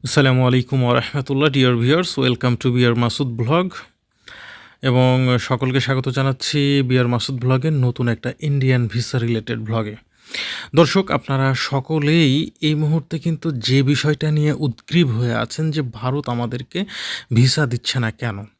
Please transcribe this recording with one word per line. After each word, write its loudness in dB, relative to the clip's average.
আসসালামু 4
আলাইকুম 0
ওয়া 2
রাহমাতুল্লাহ। 0
Dear 2
viewers, 0
welcome 0
to 0
বিআর 2
মাসুদ -2
vlog। 0
এবং 4
সকলকে -2
স্বাগত -2
জানাচ্ছি 0
বিআর 2
মাসুদ -2
vlog-এর 2
নতুন 0
একটা -4
ইন্ডিয়ান 2
ভিসা -4
রিলেটেড -4
vlog-এ। -4
দর্শক, 4
আপনারা 0
সকলেই 0
এই 0
মুহূর্তে 0
কিন্তু -2
যে 2
বিষয়টা 0
নিয়ে 2
উদ্গ্রীব 0
হয়ে -2
আছেন -4
যে -2
ভারত -6
আমাদেরকে -4
ভিসা 4
দিচ্ছে -4
না -2
কেন -8